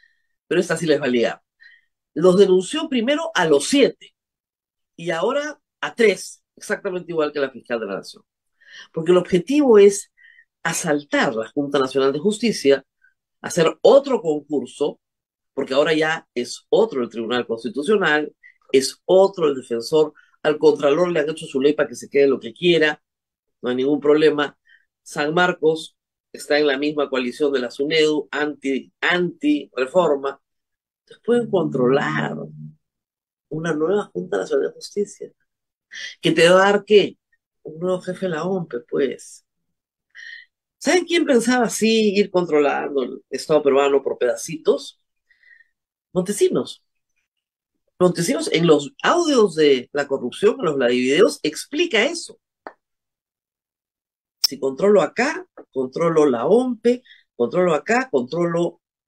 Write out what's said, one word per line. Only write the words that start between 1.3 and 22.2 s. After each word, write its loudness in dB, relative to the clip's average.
Los 4
denunció 2
primero -2
a 0
los 2
siete 0
y -8
ahora -4
a -8
tres, -2
exactamente -8
igual -2
que -6
la -2
fiscal -8
de -8
la -8
Nación. -16
Porque 0
el 6
objetivo 4
es 6
asaltar -2
la -6
Junta -4
Nacional 0
de -6
Justicia, 0
hacer -2
otro 4
concurso, -6
porque -6
ahora 2
ya -2
es -8
otro 2
el -6
Tribunal -4
Constitucional, -2
es -2
otro 4
el -2
defensor, -2
al 0
Contralor 2
le 0
han -2
hecho -12
su -4
ley 4
para -2
que -18
se -16
quede 4